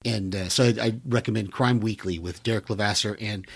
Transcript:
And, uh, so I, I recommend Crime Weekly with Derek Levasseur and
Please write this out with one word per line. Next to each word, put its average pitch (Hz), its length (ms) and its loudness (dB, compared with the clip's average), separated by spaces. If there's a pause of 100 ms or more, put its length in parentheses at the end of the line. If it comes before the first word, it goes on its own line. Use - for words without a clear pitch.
And, 98 280 -2
uh, 95 140 -2
so 127 160 2
I, 120 180 6
I 113 120 2 (120)
recommend 110 460 0
Crime 123 300 2
Weekly 95 380 -2
with 87 240 -8
Derek 113 260 -2
Levasseur 104 500 0
and 104 260 -6 (100)